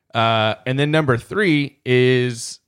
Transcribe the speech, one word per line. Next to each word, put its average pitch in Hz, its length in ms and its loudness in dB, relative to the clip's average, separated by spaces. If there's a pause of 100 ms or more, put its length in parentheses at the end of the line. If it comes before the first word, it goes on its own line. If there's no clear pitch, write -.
(160)
Uh, 113 400 0 (100)
and 131 140 -2
then 147 120 -2
number 147 260 2
three 156 680 -2
is 127 840 0